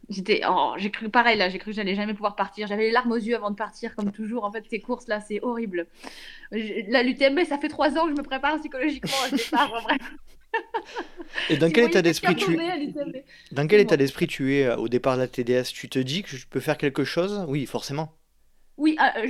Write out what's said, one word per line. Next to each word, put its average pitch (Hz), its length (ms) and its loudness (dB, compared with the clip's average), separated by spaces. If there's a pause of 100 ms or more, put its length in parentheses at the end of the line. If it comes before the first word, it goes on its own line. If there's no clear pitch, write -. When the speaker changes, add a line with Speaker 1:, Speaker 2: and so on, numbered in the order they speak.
Speaker 1:
J'étais, 190 400 0
oh, 147 280 2
j'ai 202 160 -4
cru, 220 160 -8
pareil, 233 280 4
là, 185 120 2
j'ai 185 100 -6
cru 214 140 -10
que 202 40 -10
j'allais 190 200 -2
jamais 208 180 -4
pouvoir 208 220 -4
partir. 202 320 -4
J'avais 208 160 0
les 226 80 2
larmes 240 180 4
aux 226 60 0
yeux 233 180 -2
avant 208 160 -2
de 202 60 -4
partir, 226 400 -8
comme 202 160 -2
toujours. 220 320 -6
En 202 80 -4
fait, 220 180 -10
ces 226 80 -4
courses-là, 233 400 -6
c'est 208 240 -6
horrible. 226 460 -4 (640)
Je, 214 400 -6
la 254 100 6
U 247 140 2
T 277 80 4
M 277 100 6
B, 339 100 4
ça 285 140 0
fait 302 80 -4
trois 294 320 0
ans 320 60 2
que 320 80 0
je 285 40 -2
me 285 60 -2
prépare 277 380 -2
psychologiquement 269 560 -4 (100)
à 262 40 -6
ce 233 140 0
départ, 240 320 0
en 226 60 -4
vrai. 277 180 0
<laughs> - 1500 -8
Speaker 2:
Et 151 80 2
dans 160 80 6
Speaker 1:
Tu 165 60 2
Speaker 2:
quel 233 100 8
Speaker 1:
voyais 233 60 8
Speaker 2:
état 190 140 4
d'esprit 170 320 4
tu, 392 120 0
Speaker 1:
cartonner 330 240 2
à 359 60 -2
l'U 285 160 -6
T 294 80 -6
M 285 120 -6
B. 262 40 -12 (360)
Speaker 2:
dans 143 140 0
quel 208 140 8
état - 80 6
Speaker 1:
Dis-moi. 165 100 6
Speaker 2:
d'esprit 139 280 2
tu 135 280 0
es, 139 100 4
euh, 120 120 2
au 113 120 -2
départ 123 280 2
de 127 60 0
la 127 60 0
T 127 160 -4
D 120 80 2
S ? 127 200 2
Tu - 180 -14
te - 80 0
dis 131 240 0
que - 80 -14
je 131 160 -14
peux - 140 -4
faire 151 180 0
quelque 143 260 0
chose ? 190 440 -2
Oui, 135 180 -2
forcément. 143 460 -6 (680)
Speaker 1:
Oui, 311 220 2
euh, 226 240 2
euh, 240 60 -2